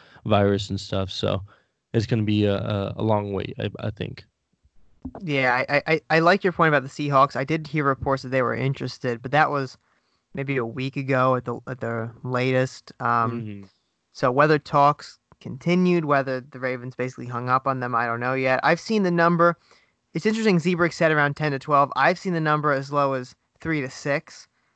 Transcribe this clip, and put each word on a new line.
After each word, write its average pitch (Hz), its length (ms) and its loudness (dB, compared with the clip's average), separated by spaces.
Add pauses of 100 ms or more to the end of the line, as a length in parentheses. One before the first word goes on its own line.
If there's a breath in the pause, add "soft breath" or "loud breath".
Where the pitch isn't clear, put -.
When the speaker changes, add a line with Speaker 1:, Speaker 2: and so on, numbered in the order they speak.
(260 loud breath)
Speaker 1:
virus 101 440 2
and 98 100 -6
stuff. 95 320 -6
So 98 320 -4 (500 soft breath)
it's 113 120 0
gonna 110 180 0
be 104 220 2
a, 101 100 2
a, 104 420 -4
a 107 60 -4
long 104 300 0
wait, - 260 -6
I, 107 100 -4 (100)
I 110 100 -6
think. - 340 -10 (1000)
Speaker 2:
Yeah, 131 440 0
I, 143 80 -2
I, 143 120 0
I, 160 220 0
I 160 100 4
like 175 220 4
your 180 120 0
point 165 160 4
about 143 140 2
the 139 60 -12
Seahawks. 143 460 2
I 131 80 -2
did 156 240 -4
hear 151 160 -2
reports 135 400 0
that 131 60 -10
they 131 140 2
were 117 120 0
interested, 127 640 -4
but 127 100 -8
that 143 200 4
was 135 260 -4 (560)
maybe 139 220 -4
a 123 100 0
week 127 300 -6
ago 131 400 2
at 120 80 -4
the, 120 240 -6
at 127 140 -10
the 117 300 -6 (120)
latest. 127 800 -2
Um, 120 400 0
Speaker 1:
Mm-hmm. 101 220 -12 (500)
Speaker 2:
so 131 180 2
whether 151 260 4
talks 143 640 0 (220)
continued, 170 640 0
whether 135 340 0
the 131 200 -16
Ravens 127 360 -6
basically 127 300 -6
hung 123 240 -6
up 131 180 2
on 131 140 -2
them, 123 120 -4
I 120 120 2
don't 117 160 -4
know 127 140 -2
yet. 131 280 0
I've 165 160 4
seen 214 240 0
the 180 80 2
number. 170 460 4 (560 soft breath)
It's 160 120 -6
interesting, 220 340 2
Zebrick 170 340 2
said 160 180 2
around 147 240 2
ten 151 180 -2
to 135 60 -4
twelve. 139 360 2
I've 165 240 2
seen 185 140 -4
the 160 80 -2
number 151 300 0
as 135 200 -2
low 143 220 0
as 127 200 -8 (260)
three 156 220 -4
to 131 80 -6
six. - 580 -8 (280)